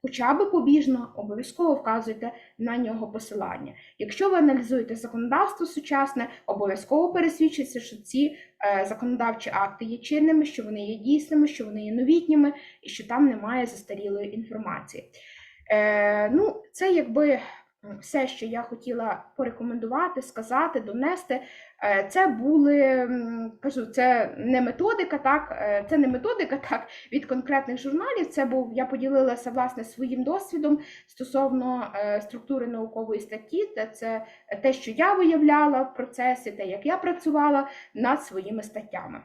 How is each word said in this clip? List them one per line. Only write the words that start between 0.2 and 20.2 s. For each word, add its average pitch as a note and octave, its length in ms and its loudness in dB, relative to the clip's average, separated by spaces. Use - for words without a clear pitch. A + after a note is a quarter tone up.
б G4 160 2
побіжно, C4 640 4
обов'язково A#3+ 580 -2
вказуйте A3+ 580 -4
на A#3 180 -4
нього A3+ 320 -4
посилання. G#3 640 -10
Якщо F#4 320 0
ви F#4 60 4
аналізуєте B3 600 2
законодавство B3+ 680 -2
сучасне, C#4 640 -2
обов'язково G3+ 680 0
пересвідчіться, D#4 680 0
що A3 160 -16
ці, C#4+ 400 -2
е, G3+ 40 0
законодавчі A#3 720 -4
акти G3 300 -2
є A#3 140 -8
чинними, D4+ 460 4
що B3+ 180 -6
вони G#3+ 180 -8
є G#3+ 180 -6
дійсними, D4 480 4
що B3+ 180 -6
вони G#3+ 200 -8
є G#3+ 80 -6
новітніми D4 600 6
і - 60 -16
що - 180 -12
там C4 220 4
немає A#3 380 -2
застарілої G3+ 680 -8
інформації. - 760 -10
Е, G#3 600 4
ну, G#4 320 2
це F#4 200 0
якби, C#4+ 400 4
м, G3+ 160 -16
все, C4+ 260 -2
що A#3+ 200 -10
я A#3 160 -6
хотіла A#3 640 -6
порекомендувати, A#3+ 840 -4